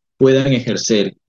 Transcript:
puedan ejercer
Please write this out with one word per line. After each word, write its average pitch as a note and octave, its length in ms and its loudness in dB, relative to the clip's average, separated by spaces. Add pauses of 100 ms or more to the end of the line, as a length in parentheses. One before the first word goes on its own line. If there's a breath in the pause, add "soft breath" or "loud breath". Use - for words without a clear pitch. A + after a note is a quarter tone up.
(180)
puedan C3+ 340 2
ejercer A2 640 -2 (140)